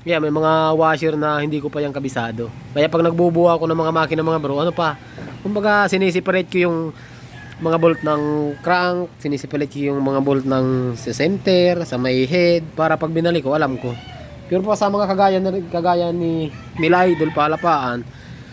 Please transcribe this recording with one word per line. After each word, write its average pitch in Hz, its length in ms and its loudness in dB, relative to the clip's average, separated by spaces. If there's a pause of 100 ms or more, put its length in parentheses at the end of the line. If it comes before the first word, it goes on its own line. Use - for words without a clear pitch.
yeah, 170 160 0
may 151 80 0
mga 156 480 2
washer 160 400 2
na 151 240 0
hindi 151 160 -2
ko 143 80 -6
pa 147 160 -4
yung 143 80 -4
kabisado. 120 560 -6 (240)
Kaya 147 160 2
pag 165 160 2
nagbubuha 170 560 4
ako 165 80 -2
ng 160 160 0
mga 160 80 0
makina, 160 320 0
mga 160 160 0
bro, 143 240 -2
ano 170 80 0
pa, 165 240 -2 (480)
kumbaga, 208 480 2
sineseparate 185 560 0
ko 175 240 2
yung 165 60 -2 (840)
mga 160 200 2
bolt 165 200 4
ng 151 240 0 (400)
crank, 180 560 0
sineseparate 143 560 -4
ko 143 160 -2
yung 139 80 -2
mga 135 240 0
bolt 139 240 0
ng 131 480 0
sa 120 160 -8
center, 175 720 2
sa 131 160 -4
may 127 280 2
head, 170 360 2 (160)
para 160 160 2
pag 160 160 -4
binalik 165 320 0
ko, 135 80 -2
alam 147 240 0
ko. 123 160 -6 (560)
Pero 185 160 0
pa 202 160 0
sa 208 80 2
mga 202 200 0
kagaya 196 360 2
na, 190 80 0 (160)
kagaya 175 480 0
ni, 165 320 -2 (320)
nila 180 320 6
Idol 160 240 0
Palapaan, 147 720 0 (440)